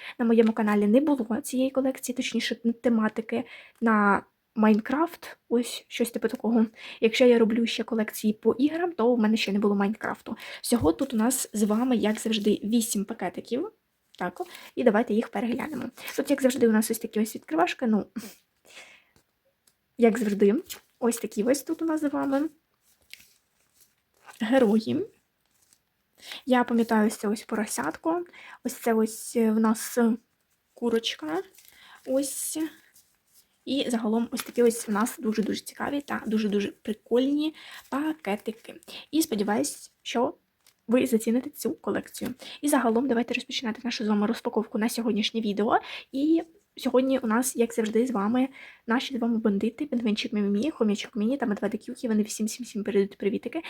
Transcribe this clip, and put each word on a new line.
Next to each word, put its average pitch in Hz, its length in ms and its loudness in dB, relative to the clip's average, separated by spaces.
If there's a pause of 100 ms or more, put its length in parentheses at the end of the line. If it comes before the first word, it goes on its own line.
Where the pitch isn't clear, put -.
(180)
На 240 60 0
моєму 226 280 6
каналі 208 340 2
не 226 140 6
було 277 260 2 (160)
цієї 262 280 -2
колекції, 262 460 -2
точніше, 233 380 -2
тематики 226 880 -2 (360)
на 208 420 4 (320)
Майнкрафт, 214 840 2 (100)
ось - 400 -2
щось - 220 -2
типу 220 180 -4
такого. 226 380 2 (340)
Якщо 233 260 6
я 240 120 8
роблю 226 280 4
ще 220 180 -4
колекції 214 480 0
по 226 200 2
іграм, 320 400 0
то 240 220 2
в 233 40 2
мене 214 180 4
ще 208 160 -2
не 208 60 2
було 202 160 4
Майнкрафту. 208 640 -2 (260)
Всього 262 300 2
тут 277 220 -4
у - 20 -2
нас 226 360 0
з 214 100 -2
вами, 226 340 2
як 214 240 0
завжди, 214 440 0
вісім 220 400 0
пакетиків. 240 680 -6 (460)
Так, 180 220 -6 (340)
і 254 100 -2
давайте 220 300 4
їх 226 140 2
переглянемо. 247 560 -4 (320)
Тут, 269 140 -2
як 277 120 2
завжди, 247 260 4
у 220 40 6
нас 220 180 4
ось 226 80 -4
такі 220 220 -4
ось 220 140 -2
відкривашки, - 520 -2
ну, 214 200 2 (1900)
як 226 200 4
завжди, 202 360 2 (440)
ось 233 200 -2
такі 214 260 -4
ось 277 180 0
тут 330 200 -6
у - 20 -2
нас 311 160 -2
з 294 80 0
вами 277 420 -2 (1900)
герої. 240 680 2 (1400)
Я 247 180 4
пам'ятаю, 226 420 4
ось 220 100 0
це 208 120 -4
ось 214 140 -4
поросятко, 302 840 -4 (400)
ось 240 100 -6
це 233 200 0
ось, 220 420 -2
е, 226 140 4
в 220 100 2
нас 220 380 0 (760)
курочка, 240 680 -4 (640)
ось. 277 520 -2 (1080)
І 269 260 -2
загалом 226 400 0
ось 240 120 -6
такі 240 200 -2
ось 233 260 2
в 214 40 -4
нас 214 260 -2
дуже-дуже - 420 -2
цікаві 277 400 -6
та 226 260 -8
дуже-дуже 208 420 0
прикольні 285 840 -2 (360)
пакетики. 254 840 -6 (360)
І 311 120 2
сподіваюсь, 214 720 -2 (100)
що 262 320 -2 (540)
ви 254 180 4
заціните 233 440 0
цю - 240 -6
колекцію. - 600 -6 (280)
І 294 60 -2
загалом 254 400 2
давайте 240 260 0
розпочинати 247 500 -6
нашу 233 200 -6
з 208 40 0
вами 208 180 2
розпаковку 226 520 -4
на 220 100 0
сьогоднішнє 220 520 -2
відео. 208 380 0 (340)
І 311 300 2 (340)
сьогодні 262 420 2
у - 80 -6
нас, 233 300 0
як 233 180 0
завжди, 220 320 0
з 262 40 -4
вами 226 380 0 (380)
наші 254 300 -2
з 226 40 -6
вами 233 180 0
бандити, 220 480 0
пінгвінчик 226 460 -2
Мімімі, 208 380 0
хомячок - 460 -2
Міні 226 200 0
та - 100 -4
медведик 208 420 -4
Юхі. 247 200 -6
Вони 214 140 2
всім-всім-всім 214 600 -6
передають 202 340 0
привітики. 247 520 -4